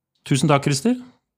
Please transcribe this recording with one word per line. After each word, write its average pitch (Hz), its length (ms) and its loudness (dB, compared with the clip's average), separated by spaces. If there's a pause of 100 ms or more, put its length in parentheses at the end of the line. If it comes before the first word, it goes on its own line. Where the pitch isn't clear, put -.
(260)
tusen 143 240 0
takk, 139 160 2
Christer. 190 300 -2 (420)